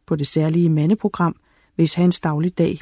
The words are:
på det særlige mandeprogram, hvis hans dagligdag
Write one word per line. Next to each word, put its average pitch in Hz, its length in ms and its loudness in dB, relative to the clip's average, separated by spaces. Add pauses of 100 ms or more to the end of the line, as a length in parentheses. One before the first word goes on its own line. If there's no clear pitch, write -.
på 165 100 -2
det 143 120 -4
særlige 160 420 0
mandeprogram, 165 640 0 (400)
hvis 165 180 0
hans 175 260 2
dagligdag 160 640 -2